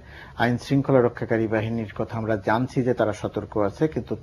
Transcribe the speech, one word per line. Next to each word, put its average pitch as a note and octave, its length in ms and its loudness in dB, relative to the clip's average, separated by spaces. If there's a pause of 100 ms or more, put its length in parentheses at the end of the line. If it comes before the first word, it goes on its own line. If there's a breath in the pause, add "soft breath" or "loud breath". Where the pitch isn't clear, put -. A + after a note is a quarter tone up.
(380 soft breath)
আইন A#2+ 200 2
শৃঙ্খলা C3+ 440 4
রক্ষাকারী A2+ 460 0
বাহিনীর A2 500 -2
কথা A2 200 -4
আমরা A2 180 0
জানছি A#2 480 0
যে B2 100 2
তারা G#2+ 200 2
সতর্ক - 440 -6
আছে, G#2 300 0
কিন্তু B2 360 -6